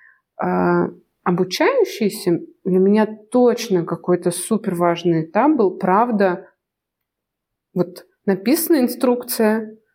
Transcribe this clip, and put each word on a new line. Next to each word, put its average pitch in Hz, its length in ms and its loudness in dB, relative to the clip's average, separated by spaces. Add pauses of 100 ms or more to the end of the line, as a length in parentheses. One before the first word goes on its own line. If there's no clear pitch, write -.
(380)
а, 175 520 0 (340)
обучающийся, 190 1160 0 (240)
для 185 140 2
меня 208 280 4 (240)
точно 233 540 2
какой-то 175 460 -2
суперважный 175 920 -2
этап 269 320 0
был, 196 200 2
правда, 196 720 0 (1300)
вот - 300 -6 (200)
написана 254 560 2
инструкция 226 960 0 (180)